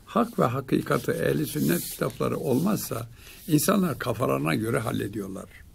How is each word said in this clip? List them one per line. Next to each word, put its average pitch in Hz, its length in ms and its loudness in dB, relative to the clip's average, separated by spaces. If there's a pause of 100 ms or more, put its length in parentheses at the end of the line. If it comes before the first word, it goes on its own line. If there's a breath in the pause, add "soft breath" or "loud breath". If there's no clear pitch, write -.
hak - 340 0
ve 175 40 6
hakikati 135 680 0
ehli 147 340 2
sünnet 151 360 0
kitapları - 560 -4
olmazsa 131 720 0 (400 loud breath)
insanlar 165 520 4
kafalarına 135 560 0
göre 117 240 0
hallediyorlar. 101 680 -4 (260)